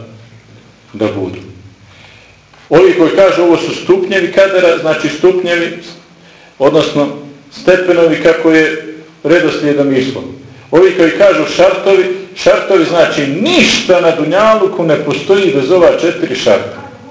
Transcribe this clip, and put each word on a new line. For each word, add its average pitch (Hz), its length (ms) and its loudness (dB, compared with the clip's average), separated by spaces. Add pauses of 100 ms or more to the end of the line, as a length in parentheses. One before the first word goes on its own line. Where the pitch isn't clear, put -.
(920)
da 107 140 -4
budu. 95 320 -8 (1300)
Ovi 175 300 4
koji 160 180 0
kažu 175 260 4
ovo 170 140 4
su 160 180 -6
stupnjevi 185 580 -2
kadera, 185 460 2
znači 156 300 -4
stupnjevi, 175 720 -2 (800)
odnosno 147 500 0 (540)
stepenovi 170 600 2
kako 165 280 2
je 156 440 0 (300)
redoslijedom 143 720 0
išlo. 123 260 -4 (480)
Ovi 175 260 4
koji 165 140 2
kažu 175 340 2 (120)
šartovi, 185 600 2 (200)
šartovi 180 480 0
znači 156 420 0
ništa 196 760 0
na 170 100 2
dunjaluku 190 760 0
ne 151 120 0
postoji 160 580 -2
bez 135 160 -2
ova 170 200 4 (100)
četiri 165 360 -4
šarta. - 440 -2 (300)